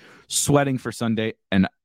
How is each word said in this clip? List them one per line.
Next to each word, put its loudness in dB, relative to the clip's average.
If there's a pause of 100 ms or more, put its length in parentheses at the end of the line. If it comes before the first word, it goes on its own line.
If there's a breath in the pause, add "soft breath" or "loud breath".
(280 loud breath)
sweating 0
for -8
Sunday, -4 (180)
and 4 (180)